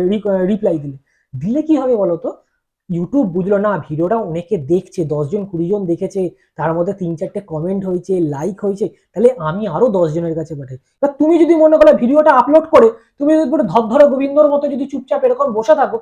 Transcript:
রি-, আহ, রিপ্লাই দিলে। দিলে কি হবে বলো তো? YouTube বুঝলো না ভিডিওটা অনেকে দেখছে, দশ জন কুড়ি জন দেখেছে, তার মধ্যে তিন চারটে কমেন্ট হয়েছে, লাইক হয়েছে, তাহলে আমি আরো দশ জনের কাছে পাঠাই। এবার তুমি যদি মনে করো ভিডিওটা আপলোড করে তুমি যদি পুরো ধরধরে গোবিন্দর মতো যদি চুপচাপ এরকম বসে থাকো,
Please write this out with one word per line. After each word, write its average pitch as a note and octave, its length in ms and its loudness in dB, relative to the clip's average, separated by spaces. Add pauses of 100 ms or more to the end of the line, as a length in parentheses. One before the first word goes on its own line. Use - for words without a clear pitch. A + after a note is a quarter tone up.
(120)
রি-, G#3 180 -2
আহ, F#3+ 160 0
রিপ্লাই G3 320 -2
দিলে। C#3+ 200 -10 (360)
দিলে G3 280 -4
কি D#4 160 2
হবে C4 180 0
বলো F3+ 220 0
তো? E3+ 120 -8 (600)
YouTube F3 340 -2
বুঝলো F#3 340 -2
না G#3 140 0 (180)
ভিডিওটা E3 280 -2
অনেকে F3 400 -6
দেখছে, E3+ 480 -4
দশ D3 260 -4
জন G3+ 140 -6
কুড়ি E3+ 240 -6
জন G3+ 160 -2
দেখেছে, F3+ 440 -4 (260)
তার D#3+ 180 -4
মধ্যে F3 200 -2
তিন F3 220 -6
চারটে F#3 260 -8
কমেন্ট F#3 440 -6
হয়েছে, F#3 340 -4
লাইক D#3+ 460 -4
হয়েছে, G3+ 200 -2 (260)
তাহলে A3+ 180 2 (100)
আমি F3 280 -6
আরো F3+ 200 0
দশ F3 260 0
জনের E3 220 -4
কাছে D#3 200 -8
পাঠাই। C3 200 -14
এবার - 440 -6
তুমি D#4 200 4
যদি E4 160 4
মনে D#4 220 4
করো D4+ 160 8
ভিডিওটা D4 380 4
আপলোড D4 380 4
করে A#3 200 6 (300)
তুমি C#4+ 140 2
যদি D#4 160 2
পুরো D4+ 140 0
ধরধরে A3+ 440 4
গোবিন্দর C#4 460 2
মতো C#4+ 140 -2
যদি C4 200 -4
চুপচাপ C#4 360 -4
এরকম B3 300 0
বসে A3 220 2
থাকো, A3+ 260 -2